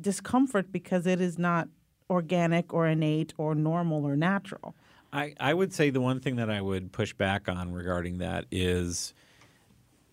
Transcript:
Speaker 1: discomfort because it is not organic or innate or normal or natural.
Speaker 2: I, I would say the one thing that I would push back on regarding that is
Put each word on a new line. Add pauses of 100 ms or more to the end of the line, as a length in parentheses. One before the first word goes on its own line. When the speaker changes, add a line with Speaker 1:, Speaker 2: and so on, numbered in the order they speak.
Speaker 1:
discomfort
because
it
is
not (420)
organic
or
innate
or
normal
or
natural. (360)
Speaker 2:
I,
I
would
say
the
one
thing
that
I
would
push
back
on
regarding
that
is (1000)